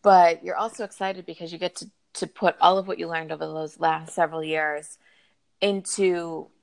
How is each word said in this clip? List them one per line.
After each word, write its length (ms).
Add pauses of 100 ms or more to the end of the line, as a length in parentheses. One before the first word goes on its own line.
but 420
you're 120
also 280
excited 400
because 260
you 80
get 180
to, 140 (220)
to 140
put 340
all 160
of 100
what 120
you 100
learned 240
over 140
those 340
last 340
several 300
years 540 (640)
into 840 (160)